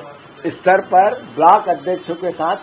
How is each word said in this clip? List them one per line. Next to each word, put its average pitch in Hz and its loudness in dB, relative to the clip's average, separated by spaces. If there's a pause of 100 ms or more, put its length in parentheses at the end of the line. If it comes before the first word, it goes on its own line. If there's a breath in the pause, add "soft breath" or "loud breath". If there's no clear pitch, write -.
(460)
स्तर 185 0
पर 185 2 (220)
ब्लॉक 185 4
अध्यक्षों 170 -6
के 175 -8
साथ, 170 -4